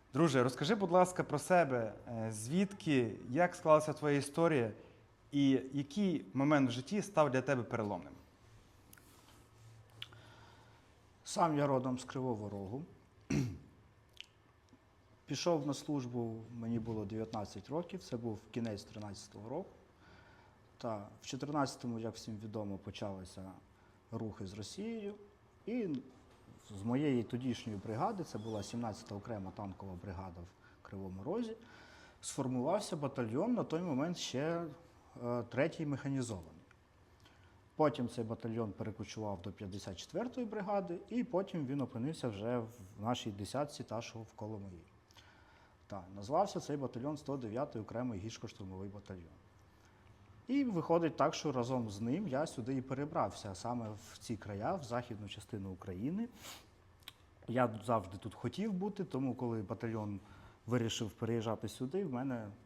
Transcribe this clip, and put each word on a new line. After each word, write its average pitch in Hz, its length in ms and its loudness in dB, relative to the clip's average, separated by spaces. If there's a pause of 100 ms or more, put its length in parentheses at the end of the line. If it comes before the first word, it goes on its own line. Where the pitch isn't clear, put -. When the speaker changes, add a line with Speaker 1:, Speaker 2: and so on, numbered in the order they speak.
(120)
Speaker 1:
Друже, 135 300 6
розкажи, 139 320 4
будь 196 160 2
ласка, 180 340 6
про 147 140 0
себе. 131 560 4 (140)
Е, 110 240 -2
звідки, 139 800 4 (180)
як 175 240 4
склалася 156 380 8
твоя 147 240 4
історія 139 560 4 (600)
і 139 280 6 (120)
який 151 520 2 (100)
момент 139 360 6
в - 20 0
житті 147 300 0
став 151 280 6
для 127 120 4
тебе 131 200 2
переломним? 101 500 -2 (3000)
Speaker 2:
Сам 165 340 4
я 143 80 6
родом 131 320 2
з - 60 -10
Кривого 120 440 -2
Рогу. 101 360 -6 (440)
<clears throat> - 80 2 (1900)
Пішов 151 400 2
на 143 80 0
службу, 120 680 -2 (140)
мені 117 200 0
було 110 260 -2
дев'ятнадцять 107 640 -6
років, 175 340 -4
це - 140 -6
був 113 240 -4 (100)
кінець 113 340 -4
тринадцятого 104 640 -12
року. 156 220 -6 (1080)
Та 107 300 -4 (140)
в - 40 -16
чотирнадцятому, 135 720 0
як 110 160 -4
всім 110 240 -8
відомо, 104 400 -4
почалися 95 720 -8 (600)
рухи 110 340 -4
з 92 80 -10
Росією. 202 600 -6 (520)
І 226 220 0 (840)
з 101 120 -10
моєї 127 400 4
тодішньої 117 560 -2
бригади, 156 460 -2
це 120 140 -6
була 107 240 -2
сімнадцята 113 520 -4
окрема 101 360 -6
танкова 98 420 -8 (100)
бригада 92 380 -8
в - 420 -20
Кривому 95 400 -8
Розі, 220 340 -2 (640)
сформувався 139 760 0
батальйон, 139 580 0
на 185 100 4
той 160 180 0
момент 165 340 0
ще, 165 480 0 (600)
е, 120 240 2
третій 156 380 2
механізований. 131 640 -2 (1200)
Потім 131 320 4
цей 117 160 -4
батальйон 113 480 -2
перекочував 104 680 -6
до 101 100 -6
п'ятдесят 98 460 -8
четвертої 240 480 -4
бригади, 202 520 -2 (100)
і 233 160 0
потім 180 420 0
він 139 140 0
опинився 131 480 -2
вже 110 300 0
в 101 100 -2 (320)
нашій 117 300 0
десятці, 123 540 -4
та, 110 180 -4
що - 160 -12
в 110 140 -14
Коломиї. 98 500 -10 (1040)
Та, 98 180 -8 (120)
назвався 151 440 2
цей 147 160 -2
батальйон 135 400 -4
сто 143 200 -4
дев'ятий 120 460 -4
окремий 113 380 -4
гірсько-штурмовий 101 680 -8
батальйон. 95 480 -12 (1120)
І 277 180 4
виходить 165 520 4
так, 156 180 6
що - 180 0
разом 123 380 2
з 98 100 -6
ним 151 280 0
я 139 180 0
сюди 135 300 -2
і 127 60 0
перебрався, 127 720 -2
саме 117 360 -4
в - 280 -12
ці - 180 -4
края, 104 380 -2
в 180 80 -4
західну 113 460 -4
частину 98 420 -8
України. 117 580 -4 (1200)
Я 120 220 4 (140)
завжди 101 320 2
тут 101 180 -8
хотів 196 380 -2
бути, 196 320 -2
тому 131 300 0
коли 120 280 0
батальйон 107 580 -2 (460)
вирішив 113 440 2
переїжджати 113 580 0
сюди, 131 360 -2
в 156 80 -2
мене 123 360 -2 (180)